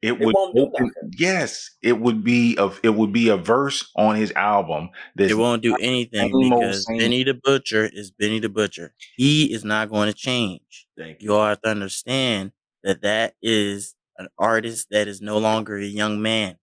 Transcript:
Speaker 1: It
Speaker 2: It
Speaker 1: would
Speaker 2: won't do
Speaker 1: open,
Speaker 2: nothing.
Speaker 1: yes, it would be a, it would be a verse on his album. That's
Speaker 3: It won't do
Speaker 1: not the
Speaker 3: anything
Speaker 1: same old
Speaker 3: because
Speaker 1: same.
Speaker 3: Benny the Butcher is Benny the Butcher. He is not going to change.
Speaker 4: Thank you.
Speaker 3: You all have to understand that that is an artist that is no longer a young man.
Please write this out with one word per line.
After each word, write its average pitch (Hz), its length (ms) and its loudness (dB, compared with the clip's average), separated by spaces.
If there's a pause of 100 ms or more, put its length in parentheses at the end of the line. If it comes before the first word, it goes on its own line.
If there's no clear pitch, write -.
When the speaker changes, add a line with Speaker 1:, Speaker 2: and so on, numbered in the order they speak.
Speaker 1:
It 123 120 0
Speaker 2:
It 110 120 0
Speaker 1:
would 113 80 4
Speaker 2:
won't 190 220 2
do 135 80 6
Speaker 1:
open, - 240 0
Speaker 2:
nothing. - 320 -10
Speaker 1:
yes, 175 500 -2 (140)
it 117 160 2
would 113 240 0
be 120 340 2
a, 98 140 2 (100)
it 110 140 4
would 104 180 2
be 117 160 4
a 101 80 4
verse 127 580 0
on 107 200 4
his 107 160 0
album. 87 580 0 (260)
That's 98 160 4
Speaker 3:
It 107 40 4
won't 117 260 2
do 117 100 0
Speaker 1:
not 123 80 -2
the 107 60 -4
Speaker 3:
anything 117 460 -2
Speaker 1:
same 127 220 4
old 120 80 4
Speaker 3:
because 98 240 -2
Speaker 1:
same. 113 120 -6
Speaker 3:
Benny 120 260 0
the 131 120 0
Butcher 120 580 0
is 101 160 -12
Benny 107 300 -2
the 107 100 -2
Butcher. 98 460 -4 (200)
He 147 380 2
is 110 100 -8
not 107 260 -2
going 104 180 0
to 104 100 -2
change. 120 680 -6 (100)
Speaker 4:
Thank 80 240 -16
you. 104 80 -14
Speaker 3:
You 104 60 4
all 107 100 4
have 104 160 -2
to 110 80 -2
understand 107 840 -4 (320)
that 98 200 -2
that 110 400 0
is 104 500 -2 (240)
an 95 120 -14 (100)
artist 110 500 0
that 104 180 0
is 101 140 -14
no 107 160 -4
longer 110 400 -2
a 101 80 -6
young 104 360 -4
man. 107 420 -2